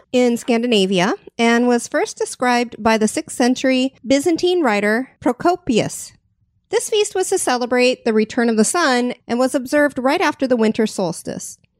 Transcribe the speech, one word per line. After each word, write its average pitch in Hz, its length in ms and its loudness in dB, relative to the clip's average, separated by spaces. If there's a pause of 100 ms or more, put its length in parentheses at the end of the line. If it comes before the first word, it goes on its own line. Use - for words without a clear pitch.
(100)
in 247 260 2
Scandinavia 226 760 0 (240)
and 233 300 2
was 240 180 0
first 339 300 -4
described 247 680 -2
by 220 160 2
the 214 80 2
sixth - 300 -6
century 262 580 0 (100)
Byzantine 330 580 2
writer 214 480 0 (100)
Procopius. - 920 -2 (580)
This 453 180 -2
feast 415 260 0
was 381 140 -2
to 370 100 0
celebrate 247 680 0
the 226 100 0
return 220 340 0
of 226 80 0
the 214 80 4
sun 247 500 0 (140)
and 240 100 -2
was 254 160 0
observed 285 440 0
right 269 220 0
after 294 260 -2
the 247 100 2
winter 220 300 2
solstice. - 720 -8 (220)